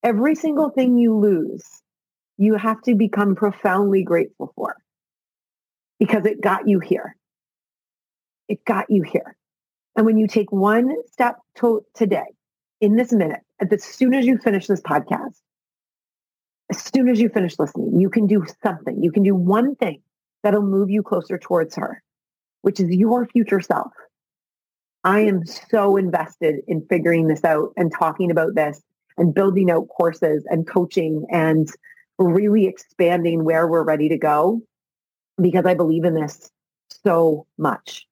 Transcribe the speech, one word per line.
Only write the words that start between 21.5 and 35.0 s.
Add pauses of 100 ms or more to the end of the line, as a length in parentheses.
her, (600)
which
is
your
future
self. (1120)
I
am
so
invested (100)
in
figuring
this
out
and
talking
about
this (340)
and
building
out
courses
and
coaching
and (500)
really
expanding
where
we're
ready
to
go (800)